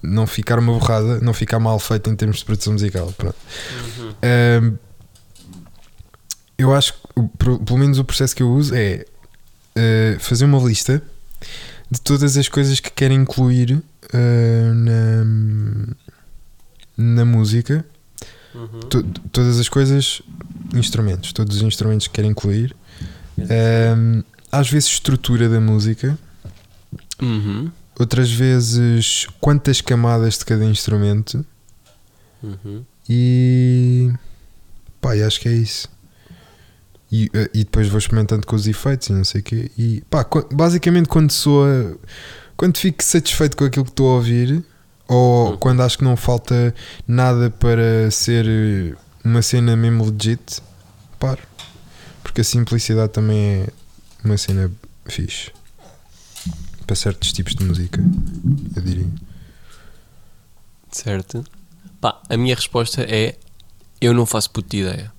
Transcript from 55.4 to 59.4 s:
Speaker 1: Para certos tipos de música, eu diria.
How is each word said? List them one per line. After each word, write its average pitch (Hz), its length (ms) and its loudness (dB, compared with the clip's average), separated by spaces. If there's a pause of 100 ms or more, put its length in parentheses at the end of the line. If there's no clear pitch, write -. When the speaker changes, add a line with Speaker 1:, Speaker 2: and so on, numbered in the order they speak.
Speaker 1:
Para 101 80 -2
certos - 360 -2
tipos - 240 -4
de - 80 -2
música, 87 380 -2 (720)
eu 92 60 -4
diria. 90 260 -4 (1800)